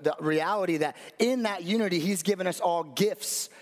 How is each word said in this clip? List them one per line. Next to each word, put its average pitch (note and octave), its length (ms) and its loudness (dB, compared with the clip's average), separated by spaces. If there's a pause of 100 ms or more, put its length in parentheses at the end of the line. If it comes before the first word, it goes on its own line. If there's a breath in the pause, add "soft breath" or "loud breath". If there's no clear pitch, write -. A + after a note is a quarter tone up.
the D3+ 160 0
reality D#3+ 600 0
that D3 180 0 (240 loud breath)
in A#3+ 240 2
that G3+ 180 -2
unity, F#3 380 2
he's F3 240 0
given F#3 240 0
us E3 100 -2
all E3+ 240 2
gifts. D#3+ 680 -2 (140)